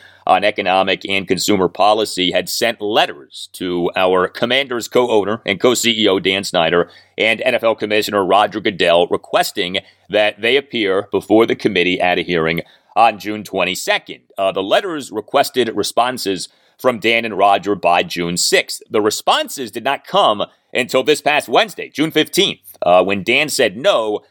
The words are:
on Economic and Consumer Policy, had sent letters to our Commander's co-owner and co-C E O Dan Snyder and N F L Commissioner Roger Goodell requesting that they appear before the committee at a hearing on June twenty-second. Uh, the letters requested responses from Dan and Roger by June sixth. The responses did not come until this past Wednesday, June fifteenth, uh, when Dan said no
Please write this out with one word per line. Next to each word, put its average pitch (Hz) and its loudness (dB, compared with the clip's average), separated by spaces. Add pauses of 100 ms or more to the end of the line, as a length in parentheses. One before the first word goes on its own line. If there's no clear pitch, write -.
(280)
on 92 4
Economic 95 0
and 98 -2
Consumer 92 0
Policy, 101 0
had 90 -2
sent 117 -4
letters 104 -4
to 90 -4
our 92 2
Commander's 123 -4
co-owner 113 0
and 98 -2
co-C 117 2
E 101 4
O 95 2
Dan 95 -2
Snyder 87 0 (260)
and 110 0
N 120 0
F 113 -4
L 113 2
Commissioner 104 0
Roger 101 2
Goodell 87 2
requesting 98 -4 (320)
that 104 0
they 123 2
appear 104 -2
before 107 2
the 123 -2
committee 90 0
at 90 2
a 87 -4
hearing 82 -2 (340)
on 110 2
June 104 -10
twenty-second. 95 -4 (120)
Uh, 95 0
the 95 -4
letters 156 -2
requested 113 -2
responses 123 -2 (280)
from 123 0
Dan 117 0
and 104 -6
Roger 98 2
by 87 2
June 87 -4
sixth. - -2
The 110 0
responses 139 -2
did 117 -10
not 135 -4
come 117 2 (260)
until 127 0
this 147 2
past 143 -2
Wednesday, 151 -2
June 151 -4
fifteenth, - -2
uh, 90 6
when 98 -2
Dan 135 0
said 107 0
no 117 -2